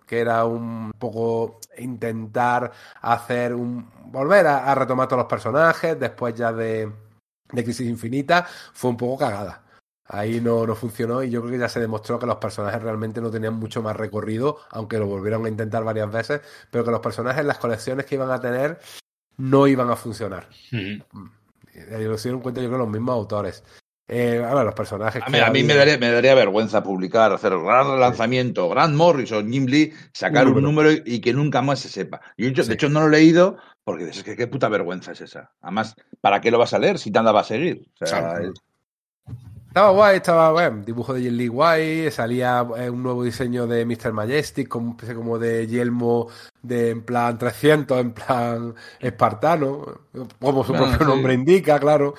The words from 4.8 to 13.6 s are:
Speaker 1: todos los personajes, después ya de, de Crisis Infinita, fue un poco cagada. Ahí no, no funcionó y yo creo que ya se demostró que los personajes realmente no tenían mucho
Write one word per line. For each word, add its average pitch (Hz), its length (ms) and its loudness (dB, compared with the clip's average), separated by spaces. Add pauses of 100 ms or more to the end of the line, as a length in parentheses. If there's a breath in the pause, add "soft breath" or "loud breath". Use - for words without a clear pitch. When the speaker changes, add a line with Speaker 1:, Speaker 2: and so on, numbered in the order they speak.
Speaker 1:
todos 123 160 0
los 117 80 -4
personajes, 156 680 0
después 120 360 -6
ya 117 180 -2
de, 110 380 -4 (640)
de 120 120 -4
Crisis 120 240 -6
Infinita, 139 560 -2 (280 loud breath)
fue - 180 -4
un 120 60 -2
poco 123 220 -6
cagada. 101 440 -6 (460 soft breath)
Ahí 110 320 -4
no, 117 240 0
no 110 120 -2
funcionó 120 480 -6
y 127 60 -6
yo 117 100 -4
creo 120 140 -8
que 127 40 -4
ya 120 100 -2
se 120 120 -6
demostró 113 400 -6
que 120 60 -6
los 113 100 0
personajes 107 440 -6
realmente 110 400 -6
no 117 80 -4
tenían 110 260 -6
mucho 110 280 -8